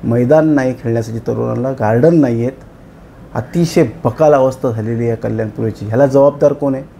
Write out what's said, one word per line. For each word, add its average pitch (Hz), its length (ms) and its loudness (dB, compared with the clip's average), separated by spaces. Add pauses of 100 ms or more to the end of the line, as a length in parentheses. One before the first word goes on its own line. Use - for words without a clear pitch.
मैदान 123 440 2
नाही 131 340 0
खेळण्यासाठी 113 380 -4
तरुणांना, 117 520 -4
गार्डन 123 440 2
नाही 120 260 2
आहेत, 127 100 -2 (800)
अतिशय 165 540 0 (180)
बकाल 151 280 2
अवस्था 131 380 0
झालेली 113 360 -4
आहे 113 80 -2
कल्याण 110 340 -6
पूर्वेची. 107 360 -6
ह्याला 117 200 2
जबाबदार 143 480 2
कोण 139 220 -2
आहे? 135 80 -10 (160)